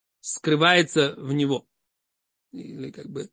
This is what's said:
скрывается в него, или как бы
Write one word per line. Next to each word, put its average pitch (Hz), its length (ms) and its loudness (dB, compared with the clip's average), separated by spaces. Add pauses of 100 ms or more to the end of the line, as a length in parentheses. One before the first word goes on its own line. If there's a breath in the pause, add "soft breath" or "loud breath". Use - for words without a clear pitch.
(200)
скрывается 156 1000 2
в 135 140 -8
него, 139 360 0 (840)
или - 380 -14
как - 200 -18
бы 143 220 -12